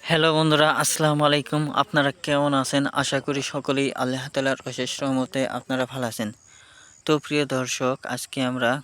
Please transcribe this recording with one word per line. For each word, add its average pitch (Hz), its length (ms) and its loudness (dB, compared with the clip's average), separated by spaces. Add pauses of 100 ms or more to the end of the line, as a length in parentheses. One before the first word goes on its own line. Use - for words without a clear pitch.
হ্যালো 160 280 4
বন্ধুরা, 151 400 4
আসসালামু 151 520 2
আলাইকুম। 147 380 2 (120)
আপনারা 139 360 2 (120)
কেমন 143 300 2
আছেন? 139 300 0 (100)
আশা 139 260 0
করি 139 240 -2
সকলেই 139 520 -2
আল্লাহ 131 340 -2
তাআলার 135 360 -2
অশেষ 127 340 -6
রহমতে 131 500 -2
আপনারা 127 360 -4
ভালো 131 220 -6
আছেন। 110 220 -4 (760)
তো - 160 0
প্রিয় 147 260 -2
দর্শক, 131 600 -2
আজকে - 360 -6
আমরা 127 280 0 (140)